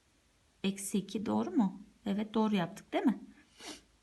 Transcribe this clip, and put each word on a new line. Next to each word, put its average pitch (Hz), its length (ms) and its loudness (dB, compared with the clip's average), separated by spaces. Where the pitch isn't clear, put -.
eksi 196 340 -2
iki - 280 -4
doğru 214 260 0
mu? 214 300 2
Evet 208 280 -2
doğru 220 220 4
yaptık - 380 -2
değil 339 120 0
mi? - 140 4